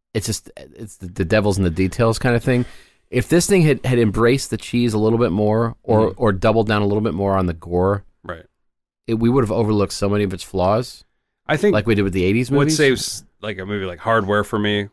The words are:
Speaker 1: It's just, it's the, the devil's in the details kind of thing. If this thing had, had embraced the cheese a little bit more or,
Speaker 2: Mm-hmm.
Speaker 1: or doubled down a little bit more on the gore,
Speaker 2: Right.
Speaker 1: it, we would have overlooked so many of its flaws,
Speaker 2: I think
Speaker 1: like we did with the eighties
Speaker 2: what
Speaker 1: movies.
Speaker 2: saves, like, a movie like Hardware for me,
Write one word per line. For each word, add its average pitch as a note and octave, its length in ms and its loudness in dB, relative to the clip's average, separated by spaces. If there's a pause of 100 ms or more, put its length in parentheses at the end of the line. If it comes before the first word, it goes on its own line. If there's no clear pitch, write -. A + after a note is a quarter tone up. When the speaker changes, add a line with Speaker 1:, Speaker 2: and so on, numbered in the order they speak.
(140)
Speaker 1:
It's A2 120 -4
just, - 300 -8
it's D2 420 -20
the, F#2+ 80 -12
the F#2 180 -6
devil's G#2 340 0
in F#2+ 60 2
the F2+ 60 2
details F#2+ 480 0
kind B2 180 0
of A#2 80 -4
thing. B2 220 0 (440)
If - 180 -2
this F3 180 2
thing F#3+ 160 4
had, D3+ 240 2
had B2+ 120 2
embraced A#2 520 2
the A2+ 80 -4
cheese A#2+ 360 -2
a G#2+ 40 0
little A2+ 200 2
bit A#2 140 0
more G#2+ 500 0
or, A2 280 2
Speaker 2:
Mm-hmm. - 120 -6
Speaker 1:
or A2 100 4
doubled A2 360 2
down G#2+ 140 2
a G#2 40 2
little G2+ 160 0
bit G#2+ 120 -2
more G2 220 0
on F#2 100 0
the E2+ 80 -2
gore, F#2 500 -2 (180)
Speaker 2:
Right. E2 220 -14 (640)
Speaker 1:
it, A#2 80 -2
we A#2 160 2
would C3 140 4
have G#2 80 -2
overlooked G#2 400 0
so - 180 -4
many G#2 140 0
of F#2+ 100 -4
its F#2 80 -12
flaws, G2 600 -2 (420)
Speaker 2:
I B2+ 100 0
think G3+ 180 2
Speaker 1:
like G#2 120 0
we A#2 80 2
did G#2 80 2
with G2 120 -2
the F#2 100 0
eighties A#2 260 0
Speaker 2:
what C#3+ 100 2
Speaker 1:
movies. D3+ 160 2
Speaker 2:
saves, C#3 480 0 (160)
like, G#2 180 -10
a F#2+ 80 -10
movie G2+ 200 -4
like F2 140 -10
Hardware G#2 440 0
for G#2+ 140 -4
me, G#2 340 -2